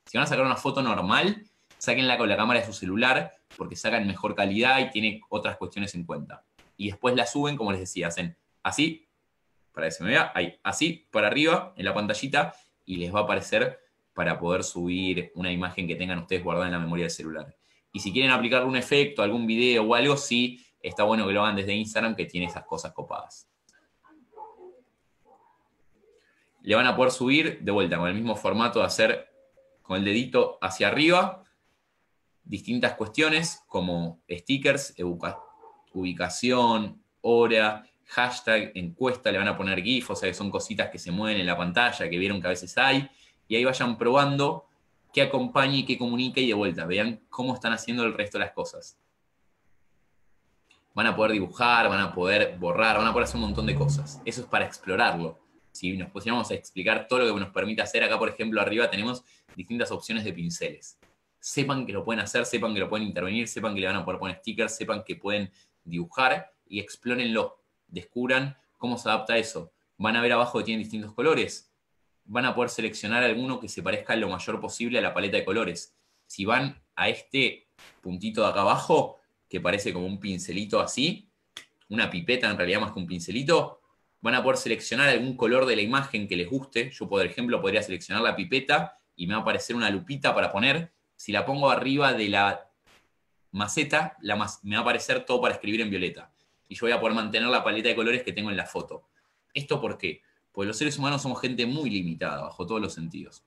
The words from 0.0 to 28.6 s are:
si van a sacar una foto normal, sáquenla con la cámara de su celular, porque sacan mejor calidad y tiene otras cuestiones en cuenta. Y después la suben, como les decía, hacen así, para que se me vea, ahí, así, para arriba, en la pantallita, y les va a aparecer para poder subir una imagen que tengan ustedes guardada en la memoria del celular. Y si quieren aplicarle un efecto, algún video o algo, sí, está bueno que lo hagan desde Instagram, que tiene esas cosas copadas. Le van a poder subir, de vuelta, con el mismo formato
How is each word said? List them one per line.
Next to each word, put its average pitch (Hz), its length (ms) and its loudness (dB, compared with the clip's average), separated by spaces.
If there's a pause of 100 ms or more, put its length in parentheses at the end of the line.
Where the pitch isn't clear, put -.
si - 120 -4
van 139 80 2
a - 20 -2
sacar 131 180 2
una 127 100 2
foto 135 260 -2
normal, 123 640 2 (340)
sáquenla 127 400 2
con 113 120 2
la 98 80 2
cámara 117 240 4
de 113 40 -4
su 107 80 -8
celular, 123 600 0 (240)
porque 87 180 -10
sacan 110 320 0
mejor 98 280 -2
calidad 110 440 4
y 127 100 0
tiene 107 400 -2
otras 101 280 -4
cuestiones 98 380 -6
en 87 100 -8
cuenta. 76 400 -10 (320)
Y 101 100 -4
después 123 280 0
la 120 100 2
suben, 143 320 -2
como 104 140 -2
les 92 100 -2
decía, 90 260 -6
hacen 87 300 -6 (260)
así, 165 460 -2 (640)
para 78 140 -2
que 80 40 -4
se 82 120 -10
me 101 80 0
vea, 151 220 2
ahí, 90 300 -2
así, 156 480 -2
para 104 160 4
arriba, 156 480 2
en 92 100 -6
la 95 80 0
pantallita, 135 600 0 (320)
y 92 120 -6
les 87 160 -6
va 104 60 2
a 104 40 4
aparecer 104 560 0 (340)
para 85 260 -2
poder 90 240 0
subir 90 720 -2
una 90 160 -4
imagen 90 360 -4
que 82 80 -4
tengan 92 240 -4
ustedes 87 240 -2
guardada 87 240 0
en 87 60 -4
la 87 60 -2
memoria 85 260 -2
del 82 60 -4
celular. 78 440 -12 (360)
Y 101 80 -8
si 95 140 -6
quieren 131 180 4
aplicarle 123 360 2
un 131 100 0
efecto, 143 440 2
algún 113 240 2
video 113 380 4
o 110 100 4
algo, 135 220 4
sí, 123 480 0 (180)
está 92 220 -2
bueno 107 240 4
que 95 60 2
lo 104 100 4
hagan 104 140 2
desde 98 160 -2
Instagram, 107 420 -2
que 87 100 -4
tiene 87 220 -4
esas - 160 -10
cosas - 300 -8
copadas. - 560 -14 (3000)
Le 104 140 2
van 123 120 6
a 117 80 4
poder 127 160 4
subir, 127 500 2
de 101 100 -2
vuelta, 90 260 2
con 87 100 0
el 92 80 0
mismo 113 200 -2
formato 110 440 2